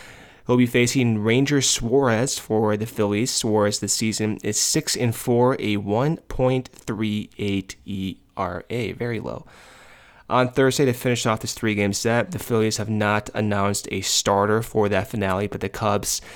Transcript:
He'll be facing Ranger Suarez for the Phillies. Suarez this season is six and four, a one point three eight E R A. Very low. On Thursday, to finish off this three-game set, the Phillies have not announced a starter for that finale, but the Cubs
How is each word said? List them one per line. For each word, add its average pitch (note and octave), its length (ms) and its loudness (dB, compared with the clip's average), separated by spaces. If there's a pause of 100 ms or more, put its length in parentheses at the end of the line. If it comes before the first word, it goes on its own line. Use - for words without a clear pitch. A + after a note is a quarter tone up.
(460)
He'll B2 100 2
be B2 80 6
facing A#2+ 540 2
Ranger C3+ 420 2
Suarez B2 800 2
for G#2+ 400 0
the G#2+ 80 -6
Phillies. G#2+ 440 0
Suarez G#2+ 480 0
this G2 140 -4
season G#2+ 500 -2
is G#2+ 160 -4
six - 380 0
and A#2 180 0
four, B2 460 2
a G#2 160 0
one A2 400 0
point B2+ 560 -2
three G#2+ 640 -4
eight G2 480 -4
E F#2+ 320 -6 (220)
R F2+ 320 -6
A. A2 220 -4
Very A#2 280 -6
low. - 260 -10 (840)
On B2+ 200 2
Thursday, C3+ 360 4
to B2+ 80 4
finish A#2+ 340 -2
off A2 140 2
this - 140 -6
three-game G2+ 380 2
set, A#2 380 0
the - 80 -6
Phillies A2 380 0
have G#2 120 -4
not G#2+ 460 0
announced G2+ 560 0
a G2 100 -4
starter G2+ 600 2
for G#2+ 260 0
that G2+ 200 0
finale, G2+ 400 -2
but G#2 120 -8
the G2+ 80 -4
Cubs G#2 520 -2 (160)